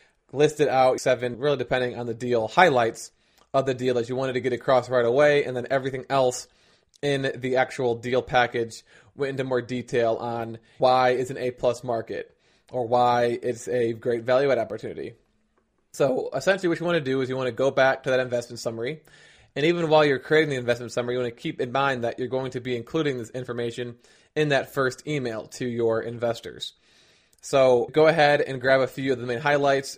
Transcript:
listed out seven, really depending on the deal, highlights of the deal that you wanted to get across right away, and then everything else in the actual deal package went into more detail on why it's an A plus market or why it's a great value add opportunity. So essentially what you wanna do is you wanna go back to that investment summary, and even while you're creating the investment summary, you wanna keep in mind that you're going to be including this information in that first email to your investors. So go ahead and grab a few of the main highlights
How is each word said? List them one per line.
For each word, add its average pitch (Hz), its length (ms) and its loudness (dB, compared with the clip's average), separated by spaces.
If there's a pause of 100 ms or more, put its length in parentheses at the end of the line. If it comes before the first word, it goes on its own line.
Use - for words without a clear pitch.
(340)
listed 147 340 2
out 127 320 4
seven, 120 400 -2
really 143 180 0
depending 123 400 -2
on 120 80 -8
the 117 80 -4
deal, 113 360 0
highlights 127 600 4 (420)
of 135 120 2
the 131 80 0
deal 127 220 0
that 117 140 -2
you 127 60 -4
wanted 131 180 -4
to 123 80 -2
get 123 100 -2
across 123 380 2
right 123 160 2
away, 143 400 4
and 127 100 -6
then 123 160 -4
everything 131 380 -2
else 131 380 0 (540)
in 139 360 -2
the 127 180 -2
actual 127 400 0
deal 120 260 -2
package 120 640 0 (320)
went 139 160 -4
into 131 120 -6
more 127 180 -2
detail 117 540 -2
on 117 440 -6 (200)
why 127 320 4
it's 127 200 -2
an 135 60 -10
A 123 140 -4
plus 123 320 -2
market 113 520 -6 (340)
or 123 160 -4
why 120 560 2
it's 120 280 -6
a 120 240 0
great 117 300 -4
value 131 280 2
add 120 60 4
opportunity. 107 560 -6 (800)
So 131 420 0
essentially 185 320 0
what 170 140 0
you 165 40 -4
wanna 170 140 0
do 131 220 -2
is 127 80 -4
you 127 80 -4
wanna 127 160 -2
go 131 180 0
back 135 320 2
to 135 60 -2
that 127 100 2
investment 120 400 -4
summary, 120 440 -8 (520)
and 143 100 0
even 170 240 0
while 151 140 6
you're 139 160 2
creating 156 300 2
the 131 80 -4
investment 120 340 -4
summary, 123 240 -2
you 127 60 -2
wanna 120 100 -4
keep 147 300 -8
in 123 100 -4
mind 135 320 0
that 117 160 -4
you're 127 80 -4
going 131 240 -4
to 127 80 -8
be 123 160 -4
including 139 420 -4
this 113 120 -10
information 120 640 -8 (400)
in 151 140 0
that 135 240 0
first 131 340 -2
email 123 400 -6
to - 180 -8
your 113 360 0
investors. 117 720 -6 (640)
So 131 540 4
go 156 140 6
ahead 147 340 4
and 135 180 -4
grab 135 220 4
a 123 60 2
few 135 260 -4
of 120 60 -2
the 120 60 -8
main 120 140 -4
highlights 139 580 0